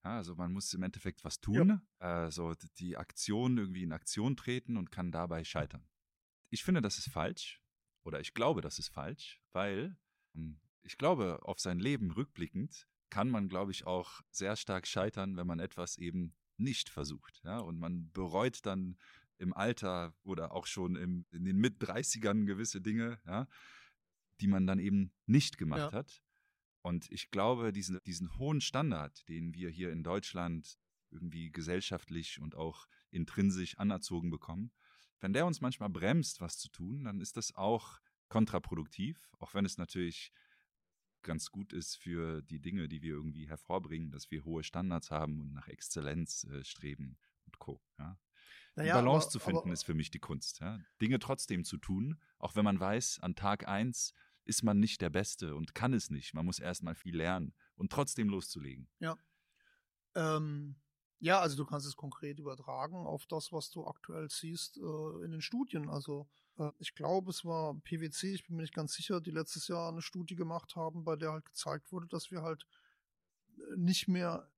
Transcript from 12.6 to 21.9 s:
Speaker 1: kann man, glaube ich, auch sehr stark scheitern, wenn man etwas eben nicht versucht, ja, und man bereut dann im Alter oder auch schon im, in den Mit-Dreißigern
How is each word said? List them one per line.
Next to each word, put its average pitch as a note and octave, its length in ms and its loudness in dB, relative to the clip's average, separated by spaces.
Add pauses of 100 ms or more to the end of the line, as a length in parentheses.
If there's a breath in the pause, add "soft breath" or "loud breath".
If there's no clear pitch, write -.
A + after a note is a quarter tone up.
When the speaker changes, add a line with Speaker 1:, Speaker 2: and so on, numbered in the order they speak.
Speaker 1:
kann G#2 180 4
man, G#2 200 2
glaube F#2+ 240 0
ich, - 140 -6
auch F2+ 440 -2
sehr G2+ 260 -2
stark F#2 300 -2
scheitern, G2 500 0
wenn F2 100 -2
man E2+ 140 0
etwas F2 380 -6
eben F2 360 -2 (220)
nicht - 320 0
versucht, - 560 -6
ja, F#2+ 140 -4
und E2+ 200 -4
man E2 340 -4
bereut F#2+ 520 0
dann F#2+ 340 -2 (400 loud breath)
im F2+ 160 0
Alter F#2 680 0
oder E2 300 -4
auch F2+ 140 -2
schon F2+ 300 0
im, F2 340 0
in E2+ 140 -4
den F#2+ 120 4
Mit-Dreißigern A2 880 4